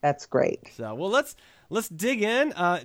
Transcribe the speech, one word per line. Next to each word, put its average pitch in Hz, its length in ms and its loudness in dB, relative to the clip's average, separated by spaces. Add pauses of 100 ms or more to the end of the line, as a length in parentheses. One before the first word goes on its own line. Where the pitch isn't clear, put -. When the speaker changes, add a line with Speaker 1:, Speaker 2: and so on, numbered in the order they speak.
Speaker 1:
That's 143 240 0
great. - 500 0
Speaker 2:
So, 110 200 -10
well, 175 160 -4
let's, 277 240 0 (340)
let's 220 200 -4
dig 208 340 -2
in. 247 300 2
Uh, 175 320 0